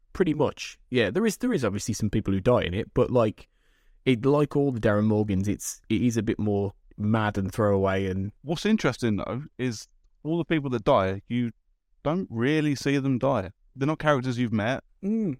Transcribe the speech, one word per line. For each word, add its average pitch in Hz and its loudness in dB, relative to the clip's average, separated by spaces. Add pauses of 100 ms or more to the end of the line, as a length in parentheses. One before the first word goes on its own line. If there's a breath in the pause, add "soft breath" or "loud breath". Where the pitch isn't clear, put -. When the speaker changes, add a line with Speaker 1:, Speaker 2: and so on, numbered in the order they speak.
(140)
Speaker 1:
Pretty 180 2
much, - -4 (100)
yeah. 117 2
There 190 0
is, 208 0
there 247 -2
is 156 0
obviously 104 -2
some 104 -2
people 98 0
who 98 0
die 117 4
in 85 -2
it, - -6
but, - 2
like, 113 0 (580)
it, 127 2
like 143 2
all 143 2
the 117 -6
Darren 104 2
Morgans, 104 2
it's, - -6
it 110 2
is 117 2
a 110 2
bit 110 -2
more 101 -2 (240)
mad 107 0
and 98 -2
throwaway. 98 2
And 95 -4 (100)
Speaker 2:
What's 151 -6
interesting, 135 0
though, 117 -6 (160)
is 123 -6 (360)
all 160 -2
the 165 -2
people 139 -2
that 120 -2
die, 98 2
you 120 -2 (500)
don't 175 -2
really 143 0
see 139 0
them 135 0
die. 110 0 (260)
They're 135 -2
not 156 -2
characters 131 0
you've 120 0
met. 113 -2 (220)
Speaker 1:
Mm, 202 -2